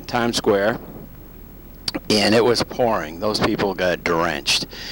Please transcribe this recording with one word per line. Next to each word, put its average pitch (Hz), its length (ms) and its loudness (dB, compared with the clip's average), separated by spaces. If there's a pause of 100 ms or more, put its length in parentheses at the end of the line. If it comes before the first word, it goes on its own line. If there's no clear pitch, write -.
Times 117 300 2
Square, 104 420 4 (1300)
and 104 240 4
it 113 120 6
was 117 180 4
pouring. 90 560 0
Those 104 220 0
people 101 340 0
got 90 300 0
drenched. 82 600 0 (260)